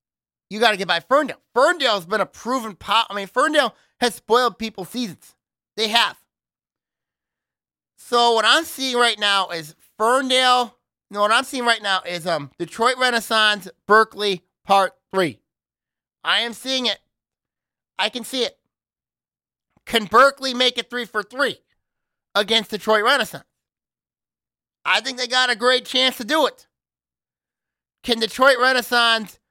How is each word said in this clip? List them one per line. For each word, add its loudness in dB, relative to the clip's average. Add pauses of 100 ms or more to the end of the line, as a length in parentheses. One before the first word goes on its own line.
(500)
you -8
gotta 4
get -6
by 0
Ferndale. 0 (120)
Ferndale's 2
been 0
a -2
proven -6
pop. 0
I -12
mean, -8
Ferndale 0 (240)
has 0
spoiled 0
people's -10
seasons. -10 (420)
They -2
have. 0 (1800)
So 2
what 2
I'm 4
seeing -6
right 0
now 0
is -10 (220)
Ferndale. 2 (360)
No, -4
what 2
I'm 2
seeing -8
right 0
now -2
is, -8
um, -4
Detroit -2
Renaissance, 0 (200)
Berkeley, 2 (220)
part 2 (180)
three. -2 (840)
I 0
am -6
seeing -4
it. -4 (960)
I -2
can -10
see -6
it. -8 (1300)
Can -2
Berkeley 2
make -2
it -8
three -6
for -6
three -4 (760)
against -2
Detroit 0
Renaissance? -2 (1400)
I 2
think -10
they -6
got 2
a -2
great 0
chance -2
to -10
do 0
it. -6 (1400)
Can -2
Detroit 4
Renaissance 0 (120)